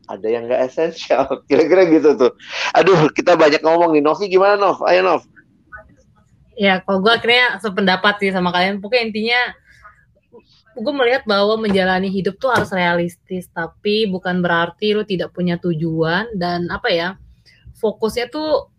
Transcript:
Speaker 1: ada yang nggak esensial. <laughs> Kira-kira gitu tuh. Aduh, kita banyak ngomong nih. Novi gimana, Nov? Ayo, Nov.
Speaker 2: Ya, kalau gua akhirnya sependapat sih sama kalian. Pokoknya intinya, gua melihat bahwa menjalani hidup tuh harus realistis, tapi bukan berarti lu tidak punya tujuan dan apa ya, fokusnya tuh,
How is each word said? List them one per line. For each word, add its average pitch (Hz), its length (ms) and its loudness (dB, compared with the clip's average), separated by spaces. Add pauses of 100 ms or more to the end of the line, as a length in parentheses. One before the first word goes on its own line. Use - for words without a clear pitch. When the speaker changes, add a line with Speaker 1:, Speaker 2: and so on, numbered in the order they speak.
Speaker 1:
ada 104 180 -14
yang 117 220 -4
nggak 127 180 0
esensial. 135 600 -2 (100)
<laughs> - 140 -20
Kira-kira 165 360 4
gitu 151 300 4
tuh. 120 160 4 (420)
Aduh, 160 380 4
kita 170 240 2
banyak 151 260 4
ngomong 165 320 2
nih. 147 80 4
Novi 156 240 0
gimana, 196 320 4
Nov? 185 240 0
Ayo, 180 220 2
Nov. 165 180 0 (1300)
Speaker 2:
Ya, 196 280 2
kalau 190 200 -2
gua 226 160 4
akhirnya 233 400 0
sependapat 196 600 0
sih 196 120 -2
sama 180 240 -2
kalian. 190 240 0
Pokoknya 226 320 -2
intinya, 226 300 -2 (1300)
gua 262 200 -6
melihat 262 320 2
bahwa 202 320 2
menjalani 190 520 0
hidup 190 280 -6
tuh 262 120 -2
harus 214 200 2
realistis, 175 800 -2
tapi 208 600 -4
bukan 180 320 -4
berarti 170 520 0
lu 208 120 -2
tidak 175 240 -6
punya 175 280 -4
tujuan 165 760 -2
dan 175 360 -4
apa 202 200 -4
ya, 170 180 -2 (680)
fokusnya 220 520 -4
tuh, - 480 -4